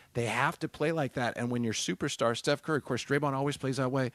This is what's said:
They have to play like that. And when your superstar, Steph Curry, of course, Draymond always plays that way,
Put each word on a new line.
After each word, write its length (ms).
They 120
have 320
to 80
play 240
like 220
that. 240
And 160
when 100
your 100
superstar, 640
Steph 260
Curry, 160
of 60
course, 200
Draymond 300
always 220
plays 200
that 160
way, 220